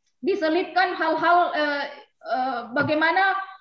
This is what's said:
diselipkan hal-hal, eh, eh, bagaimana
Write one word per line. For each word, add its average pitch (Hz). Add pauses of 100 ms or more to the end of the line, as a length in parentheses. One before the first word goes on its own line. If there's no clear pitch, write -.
(260)
diselipkan 349
hal-hal, 330 (160)
eh, 294 (400)
eh, 247 (120)
bagaimana 311 (240)